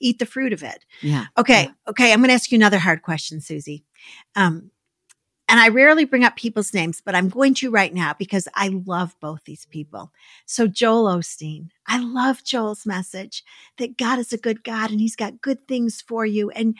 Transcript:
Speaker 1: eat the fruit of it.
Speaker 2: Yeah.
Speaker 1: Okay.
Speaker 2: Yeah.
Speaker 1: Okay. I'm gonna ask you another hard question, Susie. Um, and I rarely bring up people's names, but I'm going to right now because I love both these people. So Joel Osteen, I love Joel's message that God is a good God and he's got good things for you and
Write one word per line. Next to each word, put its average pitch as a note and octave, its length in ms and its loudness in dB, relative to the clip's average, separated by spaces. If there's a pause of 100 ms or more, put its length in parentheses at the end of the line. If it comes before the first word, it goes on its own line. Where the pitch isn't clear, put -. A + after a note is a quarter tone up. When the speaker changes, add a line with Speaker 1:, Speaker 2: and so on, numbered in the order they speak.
Speaker 1:
eat B3 180 -2
the A#3 80 -4
fruit C4 260 -4
of D#3+ 120 -8
it. - 200 -16 (180)
Speaker 2:
Yeah. D3 240 -2 (120)
Speaker 1:
Okay. A3+ 260 4
Speaker 2:
Yeah. - 60 -8 (180)
Speaker 1:
Okay. A3+ 240 2
I'm G#3+ 80 4
gonna B3+ 140 6
ask - 180 0
you A#3+ 60 4
another G#3 220 6
hard D#3+ 220 0
question, D#3+ 380 -8
Susie. D3 440 -14 (500)
Um, E3+ 360 0 (760)
and A3+ 140 6
I A3+ 80 8
rarely C#4+ 380 6
bring B3 180 2
up - 120 2
people's G#3+ 360 -4
names, E3+ 320 -4
but F#3 100 -6
I'm F#3 140 2
going C4+ 280 2
to C4 140 -4
right G3 220 2
now E3 260 -2
because F#3+ 360 -4
I G3 140 -2 (180)
love F3 340 -6
both D3+ 240 -12
these D3+ 220 -20
people. D3+ 440 -16 (360)
So A#3 200 -2
Joel A3+ 380 2
Osteen, E3 640 -6 (180)
I B3 120 -2
love B3 460 -2
Joel's G#3+ 420 -6
message F#3+ 580 -10 (320)
that A#3+ 220 -8
God B3 200 0
is A#3+ 140 -6
a A3+ 60 -6
good A3+ 260 -6
God A3 260 -6
and G#3+ 120 -2
he's A3 140 -2
got A3 260 -8
good C4+ 260 -6
things A#3+ 320 -4
for A3+ 240 -6
you G#3 280 -2
and A3+ 280 -2